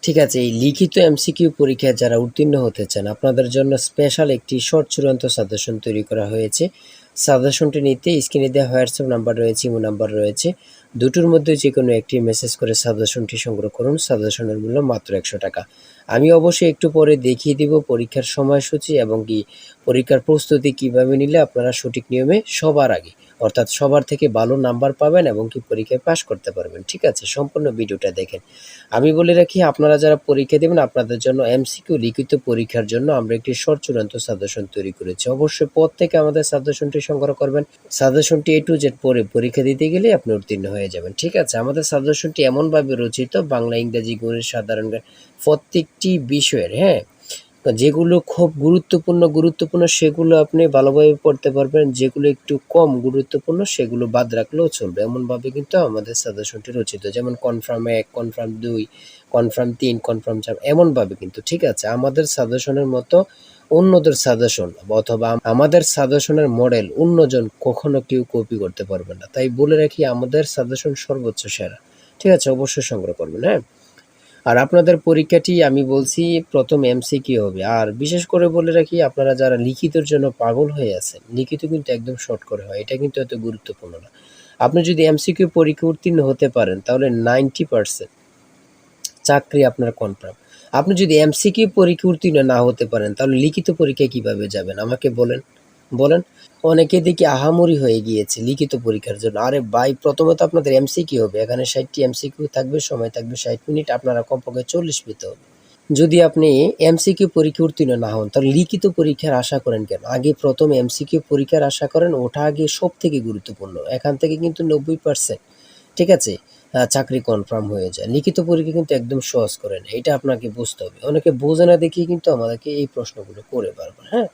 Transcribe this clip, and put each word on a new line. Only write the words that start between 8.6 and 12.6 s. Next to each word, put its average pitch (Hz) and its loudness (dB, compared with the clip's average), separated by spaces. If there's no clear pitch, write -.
WhatsApp 127 0
নাম্বার 117 -2
রয়েছে, 113 -2
ইমো 117 -2
নাম্বার 107 -4
রয়েছে, 107 -2
দুটোর 131 2
মধ্যে 160 4
যে 139 0
কোনো 127 2
একটি 117 0
মেসেজ 113 -2
করে 113 -2